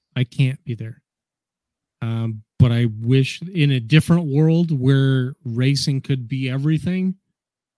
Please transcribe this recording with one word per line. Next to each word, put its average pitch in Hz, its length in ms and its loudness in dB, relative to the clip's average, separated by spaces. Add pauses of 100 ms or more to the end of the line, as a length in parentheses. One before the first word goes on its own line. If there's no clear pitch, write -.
(140)
I 127 100 0
can't 135 400 -2
be 120 100 -8
there. 113 280 -14 (1000)
Um, 113 400 -6 (160)
but 123 140 6
I 120 140 2 (140)
wish 131 420 0
in 165 300 0
a 127 80 0
different 156 460 2
world 160 440 2
where 135 640 2 (100)
racing 131 580 -2
could 127 260 -4
be 131 200 -6
everything, 160 680 -2 (600)